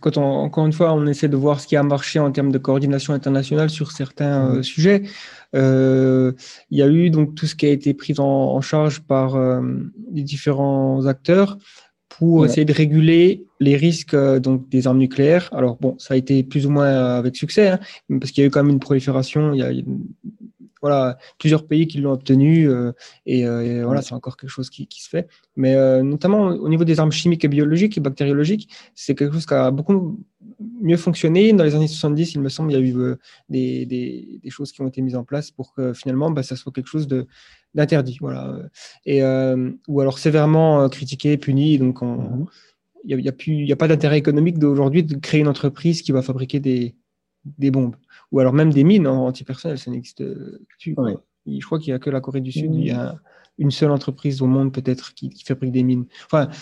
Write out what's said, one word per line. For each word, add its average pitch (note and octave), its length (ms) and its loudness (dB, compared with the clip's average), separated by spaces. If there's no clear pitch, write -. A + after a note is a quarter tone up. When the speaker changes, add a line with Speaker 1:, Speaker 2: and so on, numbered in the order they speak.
Speaker 1:
quand - 180 0
on, D3 40 2
encore C#3+ 440 0
une D#3 60 2
fois, E3 200 2
on D3 140 0
essaie D3 220 0
de C#3+ 80 0
voir C#3+ 240 0
ce - 80 -16
qui D#3 80 2
a D3 80 4
marché C#3+ 340 -2
en C#3+ 140 2
termes C#3 180 0
de C3+ 80 0
coordination C#3 560 0
internationale C#3 560 0
sur D#3 220 -8
certains, C#3 560 -2
euh, B2+ 80 0
Speaker 2:
Mhm. C3 80 -2
Speaker 1:
sujets, G3 380 2
euh, C3 760 4
il D3 60 2
y C#3 40 6
a B2+ 60 6
eu E3+ 220 6
donc D3+ 260 2
tout D#3 100 -4
ce D3+ 80 -6
qui - 120 -2
a - 20 6
été C#3+ 260 2
pris C#3+ 240 -6
en, C#3 60 0
en C3+ 360 0
charge D3+ 420 -2
par, C3 340 0
euh, B2+ 260 0
les D3+ 120 -4
différents C3+ 840 -2
acteurs F#3 520 2
pour E3 320 4
Speaker 2:
Ouais. D#3 80 6
Speaker 1:
essayer D3+ 160 2
de D3+ 80 2
réguler D#3+ 720 4
les C#3 160 4
risques, D#3 380 0
euh, C3+ 260 4
donc C3 280 -2
des C3 200 0
armes C3 100 4
nucléaires. C#3 540 2
Alors B2+ 280 -2
bon, C3 180 -2
ça - 160 -6
a - 20 2
été C3 260 2
plus C3+ 240 -2
ou C#3+ 40 0
moins, C#3+ 160 2
euh, B2+ 320 0
avec B2 180 -4
succès, G3+ 320 2
hein, F#3 100 2
parce C3+ 140 -8
qu'il C#3+ 100 2
y - 20 6
a C#3 40 6
eu - 20 4
quand C#3+ 140 2
même C#3+ 80 4
une C3+ 80 2
prolifération. C3+ 720 -2
Il C#3 80 0
y - 20 -2
a, B2+ 80 -2
il B2+ 80 -4
y C3 40 -6
a, - 20 -14
voilà, C3+ 340 0
plusieurs D#3 260 2
pays D#3 220 2
qui D#3+ 120 -8
l'ont C#3 120 -2
obtenu, C#3 580 4
euh, B2 220 0
et, B2+ 220 0
euh, A#2+ 160 -4
et A#2+ 220 -4
voilà, C3+ 160 0
Speaker 2:
Ouais. C3+ 40 -6
Speaker 1:
c'est A#2+ 100 -14
encore B2 220 -14
quelque C3+ 140 -18
chose C3 180 -12
qui, - 200 -16
qui - 120 -20
se - 80 -20
fait. E3 200 -6
Mais, C3 200 2
euh, C3 260 4
notamment F3+ 460 0
au E3 200 -4
niveau D#3+ 140 2
des E3 160 2
armes D#3 140 2
chimiques E3+ 320 0
et D3+ 40 2
biologiques D3+ 480 2
et E3+ 40 -2
bactériologiques, C#3+ 680 -2
c'est - 180 -4
quelque C#3+ 180 -2
chose D#3+ 140 -6
qui - 80 -2
a C3 160 2
beaucoup D#3+ 480 -2
mieux F3 160 2
fonctionné. F3 560 2
Dans G3 100 6
les D3+ 140 2
années D#3 100 2
soixante-dix, D#3 480 -4
il D3+ 60 -4
me C3+ 80 -4
semble, D#3 240 -4
il - 20 0
y C3+ 40 2
a C3 60 2
eu, B2+ 120 -2
euh, B2+ 180 -2
des, B2+ 380 -4
des, B2 560 -10
des C3+ 80 -16
choses C#3+ 220 -12
qui - 100 -14
ont C3 60 -4
été C3 140 -8
mises C3 120 -4
en B2 80 -6
place C#3+ 300 -8
pour - 200 -16
que B2+ 200 -4
finalement, C3+ 400 -4
bah, C#3+ 100 -4
ça C3 140 -10
soit - 160 -16
quelque C3 160 -10
chose D#3 180 -6
de, C3 200 -4
d'interdit, C#3+ 440 0
voilà. C3 380 -10
Et, C#3 160 2
euh, C3 480 -2
ou C#3+ 140 -2
alors C3+ 180 -2
sévèrement, D#3 640 4
euh, C3+ 60 2
critiqué, C#3+ 480 -4
puni. C#3+ 420 0
Donc, B2+ 240 -2
on, A#2+ 140 -6
Speaker 2:
Mhm. B2 300 -6
Speaker 1:
il A3+ 80 -12
y - 20 -2
a, C3 40 -2
il B2 60 -6
y C#3 40 -4
a C3+ 40 -4
plus, D#3 200 -8
il D3 160 -2
y C#3 40 0
a C3+ 40 2
pas D#3+ 100 2
d'intérêt D3+ 320 2
économique D#3 400 2
d'aujourd'hui C#3+ 460 2
de D3+ 100 -6
créer D3+ 280 0
une D3+ 60 2
entreprise D3 540 -2
qui - 80 -4
va C3 120 0
fabriquer C3 360 -6
des, B2+ 380 -2
des C#3+ 260 -2
bombes. C3 240 -2
Ou C3+ 100 2
alors B2+ 140 4
même D#3 180 4
des C#3 120 4
mines, F#3 220 6
hein, C3 60 0
antipersonnelles, C3 640 -6
ça B2 120 -14
n'existe B2 340 -12
plus, D#3+ 140 -10
quoi. C3+ 100 -4
Speaker 2:
Oui. G#2+ 100 -4
Speaker 1:
Et C#3 140 -10
je C#3 60 -14
crois E3 120 -4
qu'il D#3 120 -8
y - 20 -4
a B2+ 60 -6
que C3 100 -8
la C3+ 140 -4
Corée C3+ 180 -8
du C3 100 -8
Sud, D3+ 200 -6
Speaker 2:
Mhm. - 80 -2
Speaker 1:
il - 80 -2
y B2+ 60 -4
a B2 240 -8
une C#3+ 120 0
seule D3 200 0
entreprise C#3 500 -4
au C3+ 60 0
monde C3+ 260 0
peut-être C3 400 -6
qui, - 160 -14
qui - 160 -18
fabrique B2+ 280 -6
des B2+ 100 0
mines. B2+ 240 0
Enfin, D3 240 0